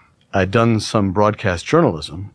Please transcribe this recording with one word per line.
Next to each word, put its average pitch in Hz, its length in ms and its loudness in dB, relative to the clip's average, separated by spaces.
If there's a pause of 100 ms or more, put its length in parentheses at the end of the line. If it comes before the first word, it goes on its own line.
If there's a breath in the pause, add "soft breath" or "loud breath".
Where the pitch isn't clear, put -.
(320 loud breath)
I'd 95 180 0
done 117 300 2
some 101 320 0
broadcast 104 540 0
journalism 101 680 0